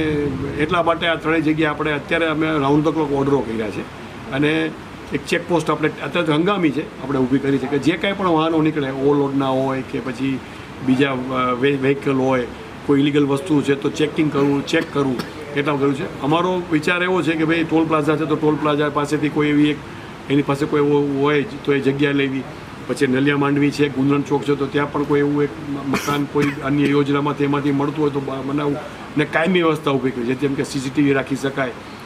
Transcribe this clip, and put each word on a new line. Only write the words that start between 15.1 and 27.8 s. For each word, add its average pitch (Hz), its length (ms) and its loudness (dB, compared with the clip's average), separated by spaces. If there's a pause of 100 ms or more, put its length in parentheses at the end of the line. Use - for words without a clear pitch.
એટલા 143 200 0
કર્યું 139 200 2
છે. 160 260 -8
અમારો 175 400 0 (100)
વિચાર 175 320 0
એવો 185 180 0
છે 147 100 0
કે 160 140 0
ભાઈ 165 180 0
ટોલ 160 220 2
પ્લાઝા 156 300 0
છે 151 100 -2
તો 151 100 0
ટોલ 151 200 2
પ્લાઝા 147 340 0
પાસેથી 147 400 -2
કોઈ 147 180 0
એવી 147 220 4
એક 143 80 -2 (520)
એની 143 120 4
પાસે 143 240 0
કોઈ 156 140 0
એવો 143 420 2
હોય 147 220 4
જ - 20 -4 (200)
તો 143 80 2
એ 139 60 2
જગ્યા 139 320 2
લેવી. 135 320 0 (440)
પછી 127 200 0
નલિયા 139 300 2
માંડવી 143 340 2
છે, 143 180 0
ગુંદરણ 139 320 2
ચોક 135 220 0
છે 143 120 2
તો 139 100 -2
ત્યાં 143 260 -2
પણ 147 120 -2
કોઈ 147 160 2
એવું 147 240 2
એક 143 60 0 (200)
મ-, 139 220 -4
મકાન 143 340 -2
કોઈ 143 260 0 (120)
અન્ય 139 240 2
યોજનામાંથી 143 560 2
એમાંથી 143 280 0
મળતું 143 320 0